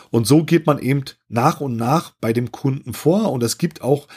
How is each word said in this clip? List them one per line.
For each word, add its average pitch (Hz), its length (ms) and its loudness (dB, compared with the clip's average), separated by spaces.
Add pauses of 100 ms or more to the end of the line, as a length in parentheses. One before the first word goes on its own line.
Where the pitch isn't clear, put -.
(100)
Und 113 180 0
so 156 160 6
geht 160 220 2
man 147 120 2
eben 139 240 -2 (260)
nach 131 320 0
und 131 160 -6
nach 127 440 -2
bei 113 120 0
dem 117 200 -2
Kunden 135 400 -4
vor. 196 400 0
Und 120 100 -2
es 117 160 -2
gibt - 240 -4
auch 131 240 0 (100)